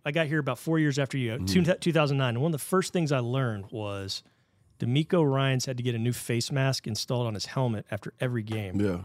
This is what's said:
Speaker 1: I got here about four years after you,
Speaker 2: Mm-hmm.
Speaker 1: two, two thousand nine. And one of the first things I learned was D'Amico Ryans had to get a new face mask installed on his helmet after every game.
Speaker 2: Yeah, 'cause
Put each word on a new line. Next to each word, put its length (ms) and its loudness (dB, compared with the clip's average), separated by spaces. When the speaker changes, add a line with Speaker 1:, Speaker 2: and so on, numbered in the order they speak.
Speaker 1:
I 40 0
got 160 2
here 120 0
about 200 -2
four 200 0
years 200 4
after 200 0
you, 140 0
Speaker 2:
Mm-hmm. 120 -4
Speaker 1:
two, 300 4
two 180 0
thousand 240 2
nine. 140 2
And 120 0
one 60 2
of 100 -2
the 60 -8
first 300 0
things 180 0
I 60 2
learned 520 -2
was 520 -6
D'Amico 440 2
Ryans 440 2
had 100 -4
to 60 -4
get 120 0
a 40 -2
new 160 2
face 360 -2
mask 360 0
installed 400 -2
on 80 -4
his 100 -6
helmet 460 -2
after 300 -8
every 220 -2
game. 380 -4
Speaker 2:
Yeah, 120 2
'cause 120 -6